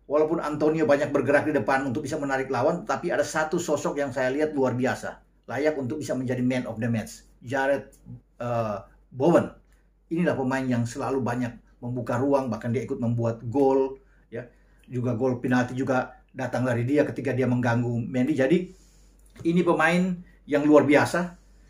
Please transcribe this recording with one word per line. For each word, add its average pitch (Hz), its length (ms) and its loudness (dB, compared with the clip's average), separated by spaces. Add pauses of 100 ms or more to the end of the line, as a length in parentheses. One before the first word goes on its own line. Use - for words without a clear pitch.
(100)
walaupun 156 320 2
Antonio 151 400 0
banyak 143 320 2
bergerak 143 320 4
di 151 80 0
depan 139 320 2
untuk 135 160 -2
bisa 156 160 -6
menarik 135 320 -4
lawan, 151 320 0
tapi 139 320 -4
ada 143 80 0
satu 156 400 -2
sosok 147 400 -2
yang 139 80 -2
saya 131 240 -2
lihat 151 240 0
luar 127 160 2
biasa, 107 480 -4 (240)
layak 139 320 -2
untuk 135 240 -6
bisa 127 160 -4
menjadi 123 240 -4
man 127 240 0
of 107 160 -8
the 120 80 -2
match, 107 320 -4 (240)
Jared, 135 480 -2 (480)
eh, 113 360 -2 (360)
Bowen. 160 400 4 (560)
Inilah 160 240 0
pemain 131 320 -2
yang 120 160 0
selalu 127 400 -4
banyak 120 400 -4 (200)
membuka 123 320 -6
ruang, 131 320 2
bahkan 120 240 -4
dia 113 160 -2
ikut 127 160 -6
membuat 117 480 -2
gol, 135 480 2 (320)
ya. 117 160 -12 (400)
Juga 123 320 -4
gol 123 240 0
penalti 127 320 0
juga 127 400 -2 (160)
datang 127 320 -4
dari 120 240 0
dia 143 160 2
ketika 127 320 -4
dia 123 160 0
mengganggu 120 400 0 (160)
Mendy. 127 320 0
Jadi 160 320 2 (720)
ini 170 240 2
pemain 175 480 2 (320)
yang 143 160 2
luar 147 240 8
biasa, 147 480 2 (360)